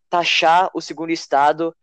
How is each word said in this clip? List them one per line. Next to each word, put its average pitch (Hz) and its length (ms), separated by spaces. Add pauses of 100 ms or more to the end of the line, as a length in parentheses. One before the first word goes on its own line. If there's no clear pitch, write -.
taxar 170 680
o 160 60
segundo 160 300
estado 156 720